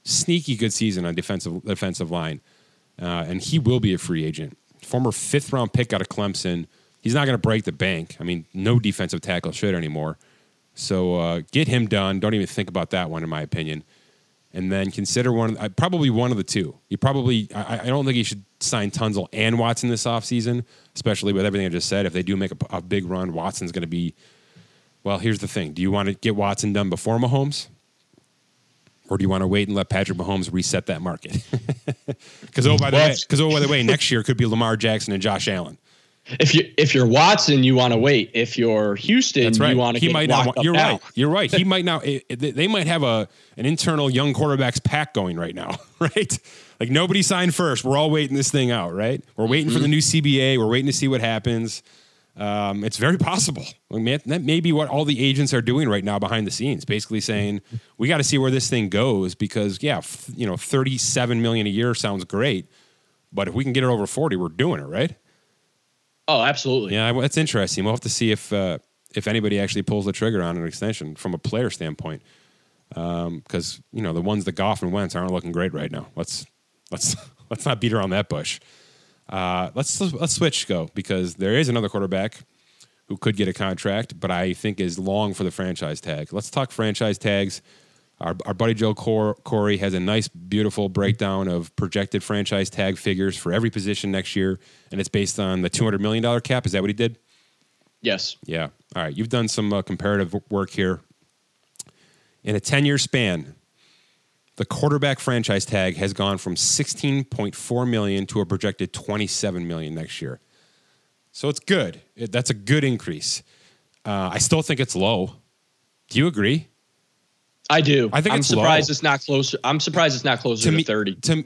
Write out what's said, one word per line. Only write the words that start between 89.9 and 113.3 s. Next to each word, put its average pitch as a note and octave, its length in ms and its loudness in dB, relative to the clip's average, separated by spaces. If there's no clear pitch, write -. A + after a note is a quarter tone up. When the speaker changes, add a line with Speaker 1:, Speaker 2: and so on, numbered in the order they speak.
Speaker 1:
a F#2 60 0
nice, G#2+ 280 0
beautiful G2+ 640 -2
breakdown G2 580 0
of F2 300 -4
projected G2 440 -2
franchise G2+ 480 -2
tag G2 280 -2
figures F#2+ 400 -2
for F2 160 -4
every A2+ 160 2
position G2+ 420 -4
next F#2+ 240 -4
year, F#2+ 240 0
and G2 80 -6
it's F#2+ 100 -4
based G2+ 300 -2
on F#2 220 0
the F2 80 0
two - 160 0
hundred G2+ 160 0
million A2 200 0
dollar A#2+ 200 2
cap. B2+ 240 0
Is F#2 80 -2
that G2 100 2
what G2+ 60 0
he G#2 40 0
did? A#2 240 0
Speaker 2:
Yes. G2+ 340 -2
Speaker 1:
Yeah. E2 220 -4
All F2+ 80 -4
right. D#2 140 -6
You've A2+ 120 -4
done A#2 180 0
some, G#2+ 260 -2
uh, G2+ 80 0
comparative G2 500 0
w-, G2 200 -6
work G2 200 -2
here. F#2 280 0
In G#2+ 120 -2
a G2+ 40 0
ten-year C#3+ 380 2
span, F2+ 580 -2
the A#2+ 100 -4
quarterback C#3+ 540 0
franchise A2 460 0
tag F#2 320 0
has G2 160 -2
gone G2 240 -2
from F2+ 180 -6
sixteen - 680 0
point G#2 320 -6
four B2 300 -2
million G2+ 420 0
to - 120 -2
a G2 60 2
projected F#2+ 480 -2
twenty-seven G2 760 -4
million D#2+ 280 -6
next - 260 -10
year. B1+ 180 -10
So - 180 -4
it's C#3+ 100 -4
good. C3 420 0
It, A2+ 160 -8
that's A#2+ 200 0
a - 20 2
good A#2+ 300 0
increase. F#2+ 580 -2